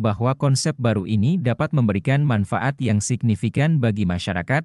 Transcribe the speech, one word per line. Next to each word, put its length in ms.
bahwa 320
konsep 480
baru 240
ini 320
dapat 400
memberikan 480
manfaat 560
yang 240
signifikan 800
bagi 240
masyarakat 560